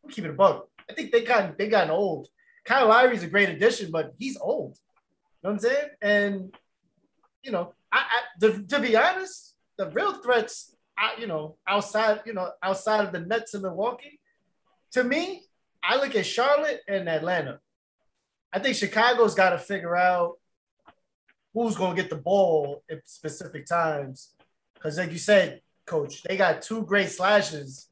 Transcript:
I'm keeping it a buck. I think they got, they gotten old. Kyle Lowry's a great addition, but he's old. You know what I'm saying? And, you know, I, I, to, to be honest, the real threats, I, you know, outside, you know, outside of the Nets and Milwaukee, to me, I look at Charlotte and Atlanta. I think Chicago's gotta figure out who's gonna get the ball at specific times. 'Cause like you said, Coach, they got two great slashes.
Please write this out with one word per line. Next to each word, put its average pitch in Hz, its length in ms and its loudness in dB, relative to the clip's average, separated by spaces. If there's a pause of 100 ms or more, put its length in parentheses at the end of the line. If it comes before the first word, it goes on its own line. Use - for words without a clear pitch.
I'm - 60 -20
keeping 165 220 -10
it - 20 -10
a 131 40 -10
buck. - 300 4 (220)
I - 40 -16
think - 180 -8
they 233 120 4
got, 202 340 0
they 208 120 -2
gotten 180 220 2
old. 175 360 -2 (380)
Kyle 247 220 4
Lowry's 233 360 6
a 165 40 -8
great 190 220 4
addition, 185 420 0
but 156 260 -4
he's 254 220 -8
old. 202 380 -4 (640)
You 180 80 -4
know - 20 -
what - 20 -2
I'm 202 60 -4
saying? 277 300 0 (120)
And, 202 540 0 (880)
you 262 100 -10
know, 175 200 -4 (180)
I, 233 80 4
I, 240 420 -4
to, 208 220 2
to - 180 -2
be 220 160 4
honest, 370 580 0 (220)
the 190 140 -6
real 381 300 -2
threats, 233 540 -2 (220)
I, 220 200 -2
you 226 100 -8
know, 156 280 -6 (100)
outside, 208 600 0
you 226 80 -10
know, 185 180 -4 (100)
outside 202 440 0
of 180 80 -10
the 170 80 -6
Nets 220 320 -4
and 196 100 -8
Milwaukee, 226 560 -6 (720)
to 254 140 0
me, 339 400 -4 (360)
I 190 140 2
look 269 180 -2
at 202 120 0
Charlotte 285 640 0
and 185 180 -2
Atlanta. 160 540 -2 (920)
I 190 80 -2
think 226 160 0
Chicago's 220 580 2
gotta 185 240 4
figure 170 380 -6
out 180 420 2 (1160)
who's 226 240 -2
gonna 185 180 -2
get 180 140 -4
the 156 80 -6
ball 156 720 2
at - 160 -14
specific - 580 -14
times. 147 680 -4 (440)
'Cause 151 200 -6
like 175 160 -4
you 175 40 -8
said, - 440 2 (240)
Coach, 147 380 -4
they 190 120 -4
got 180 260 2
two 220 220 -6
great 190 260 0
slashes. 156 840 -2